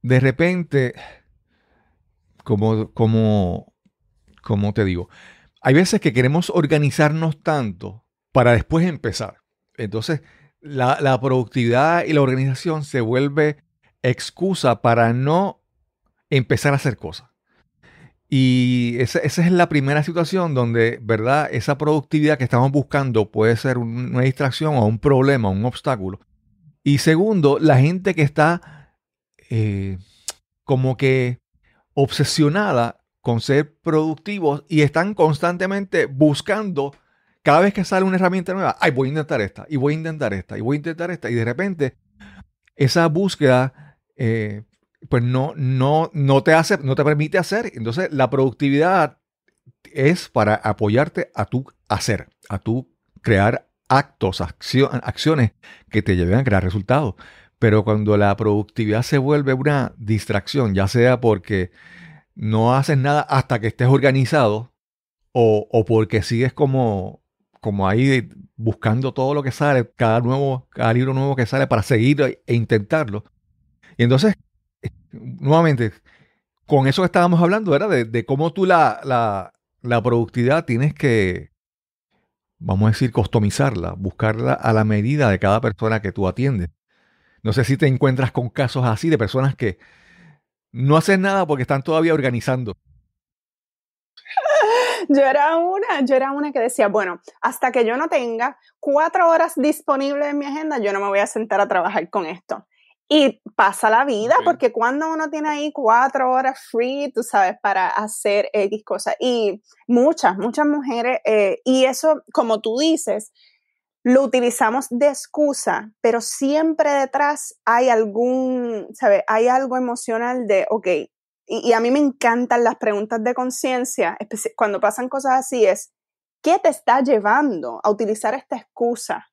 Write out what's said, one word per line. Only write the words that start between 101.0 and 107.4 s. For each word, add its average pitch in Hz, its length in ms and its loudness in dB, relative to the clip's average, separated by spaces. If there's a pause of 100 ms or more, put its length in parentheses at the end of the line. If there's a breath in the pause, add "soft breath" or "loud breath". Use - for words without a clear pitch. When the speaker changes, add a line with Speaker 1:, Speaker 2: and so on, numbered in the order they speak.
Speaker 2:
me 202 80 -4
voy 196 100 0
a 202 80 2
sentar 214 340 -2
a 202 80 0
trabajar 185 400 -2
con 190 160 -4
esto". 180 420 -12 (420)
Y 277 340 2 (120)
pasa 214 360 2
la 226 140 4
vida, 240 340 -2
Speaker 3:
Ok. - 60 -2
Speaker 2:
porque 254 280 0
cuando 277 400 -2
uno 311 180 -4
tiene 302 200 -6
ahí 294 220 -6
cuatro 254 600 0
horas 262 260 -2 (120)
free, 254 440 -4
tú 226 80 -4
sabes, 196 400 0